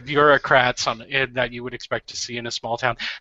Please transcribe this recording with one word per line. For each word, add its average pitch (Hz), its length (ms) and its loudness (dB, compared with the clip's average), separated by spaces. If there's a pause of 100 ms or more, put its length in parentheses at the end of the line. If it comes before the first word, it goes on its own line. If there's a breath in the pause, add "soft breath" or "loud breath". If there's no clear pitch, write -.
bureaucrats 139 840 4
on, 113 160 -4
in, 135 300 -2
that 123 180 -2
you 120 120 -10
would 127 100 -10
expect - 360 -8
to - 80 -12
see 120 200 -8
in 120 100 -8
a 117 40 -6
small 117 260 -6
town. 120 200 0 (240 loud breath)